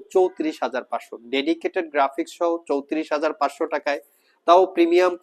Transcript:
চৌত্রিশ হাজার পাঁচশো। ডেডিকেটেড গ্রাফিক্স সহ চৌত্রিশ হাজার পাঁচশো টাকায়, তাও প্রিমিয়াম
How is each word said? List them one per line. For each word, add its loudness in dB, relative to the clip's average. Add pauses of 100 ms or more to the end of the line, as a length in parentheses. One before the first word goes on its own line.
(140)
চৌত্রিশ 0
হাজার -4
পাঁচশো। -8 (180)
ডেডিকেটেড -2
গ্রাফিক্স -2
সহ 0 (180)
চৌত্রিশ -4
হাজার -2
পাঁচশো -2
টাকায়, -4 (440)
তাও 8 (140)
প্রিমিয়াম 4